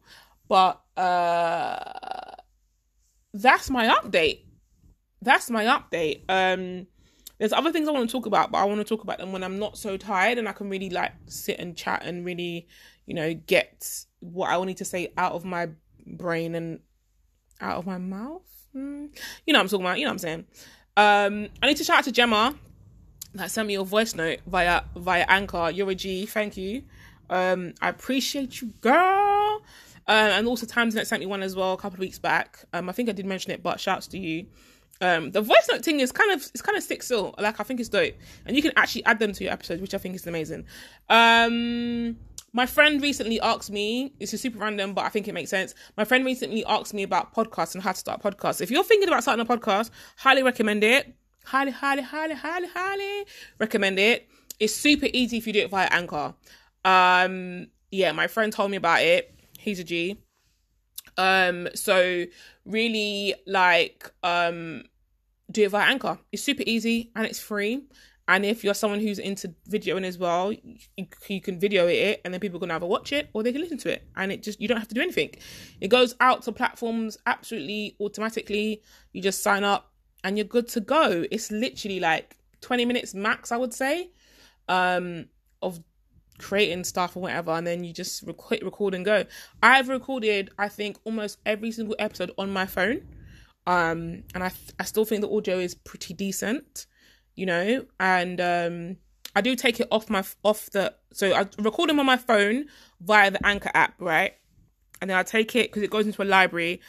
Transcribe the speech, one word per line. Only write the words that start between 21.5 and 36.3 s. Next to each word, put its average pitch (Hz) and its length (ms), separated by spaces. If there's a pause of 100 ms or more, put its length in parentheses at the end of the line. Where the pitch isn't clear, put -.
I 233 40
need 294 120
to 311 60
shout 311 160
out - 40
to 254 80
Gemma 240 420 (800)
that 190 160
sent 220 160
me 208 80
your 196 100
voice 214 300
note 165 320
via, 175 380 (100)
via 175 340
Anchor. 180 420
You're 190 200
a 190 40
G. 185 320
Thank 208 300
you. 202 280 (460)
Um, 185 500
I 175 80
appreciate 254 720
you, 240 80 (120)
girl. 403 800 (440)
Um, 208 100
and 214 300
also 240 200
Tamsin 233 320
that - 80
sent 220 140
me 165 60
one 196 160
as 190 140
well 185 160
a 185 40
couple 185 200
of 185 40
weeks 190 180
back. - 440 (100)
Um, 175 160
I 180 40
think 240 160
I 208 40
did 190 140
mention 190 240
it, 170 120
but 175 180
shouts - 280
to 165 100
you. 170 280 (540)
Um, 175 320
the 208 80
voice 294 280
note 349 160
thing 311 140
is 254 140
kind 415 180